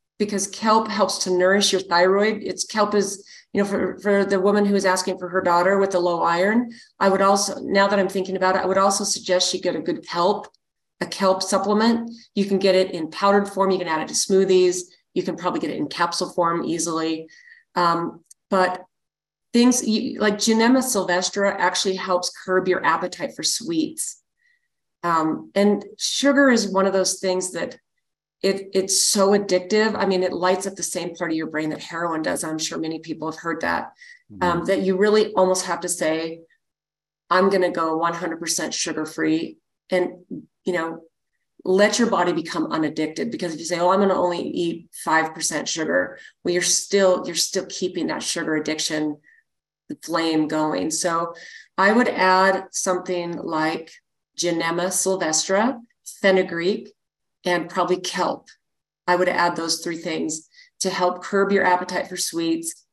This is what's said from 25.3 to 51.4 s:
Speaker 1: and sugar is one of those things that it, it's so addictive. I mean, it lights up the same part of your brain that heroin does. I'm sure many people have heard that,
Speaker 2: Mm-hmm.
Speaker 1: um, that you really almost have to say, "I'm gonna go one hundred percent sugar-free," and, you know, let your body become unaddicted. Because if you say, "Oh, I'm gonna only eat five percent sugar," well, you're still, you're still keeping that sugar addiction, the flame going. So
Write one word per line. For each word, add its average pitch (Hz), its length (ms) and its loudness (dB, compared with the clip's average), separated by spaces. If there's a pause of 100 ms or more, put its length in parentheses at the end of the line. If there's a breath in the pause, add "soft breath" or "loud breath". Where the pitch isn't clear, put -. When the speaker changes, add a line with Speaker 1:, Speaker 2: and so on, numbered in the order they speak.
Speaker 1:
and 202 300 2 (140)
sugar - 520 2
is 214 220 4
one 190 140 2
of 196 80 2
those 190 260 0
things 185 320 -2
that - 260 -8 (640)
it, 196 320 -2
it's 190 280 0
so 196 280 4
addictive. 202 680 2
I 190 100 -2
mean, 190 160 2
it 185 120 0
lights 185 340 0
up 196 80 -8
the - 80 -8
same 170 320 -6
part 165 160 -4
of 160 60 -2
your 160 100 -4
brain 156 220 -4
that - 120 -6
heroin 165 400 -4
does. 170 220 -2
I'm 160 140 -4
sure 160 200 -6
many 160 220 -6
people 160 320 -8
have - 80 -14
heard 165 220 -6
that, - 320 -4 (380 loud breath)
Speaker 2:
Mm-hmm. 101 120 -6
Speaker 1:
um, 170 220 0
that 196 160 0
you 185 160 0
really 208 360 4
almost 185 320 2
have 175 160 -4
to 180 80 -6
say, 165 500 -4 (880 soft breath)
"I'm 185 200 4
gonna 180 220 2
go 165 260 -2
one 170 160 0
hundred 165 280 -8
percent 160 320 -4
sugar-free," 156 840 -4 (320)
and, 180 360 -2 (400)
you 185 80 -2
know, 165 300 -6 (600)
let 202 360 4
your 226 100 2
body 180 240 0
become 160 380 -4
unaddicted. 156 600 -4
Because 165 220 -6
if 156 60 -10
you 165 60 -10
say, 165 140 -4
"Oh, 175 120 4
I'm 190 100 4
gonna 190 200 4
only 175 200 0
eat - 480 -4 (160)
five 160 280 0
percent 156 360 -4
sugar," 175 480 -2 (260 loud breath)
well, 175 100 -2
you're 175 80 0
still, 185 640 2
you're 175 100 -8
still 185 320 -2
keeping 180 400 -4
that - 160 -6
sugar 156 320 -4
addiction, 151 640 -4 (680 soft breath)
the - 140 -10
flame 160 480 0
going. 156 420 -2
So 170 420 -2 (440 loud breath)